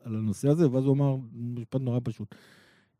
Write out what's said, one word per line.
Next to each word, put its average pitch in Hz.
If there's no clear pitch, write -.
על 113
הנושא 110
הזה, 160
ואז 131
הוא 135
אמר, 139
משפט 120
נורא 123
פשוט, 110